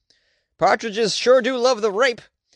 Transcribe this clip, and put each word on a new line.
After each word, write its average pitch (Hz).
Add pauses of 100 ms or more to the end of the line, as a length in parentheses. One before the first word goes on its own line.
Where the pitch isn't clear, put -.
(560)
"Partridges 208
sure 254
do 262
love 240
the 220
rape. 233 (340)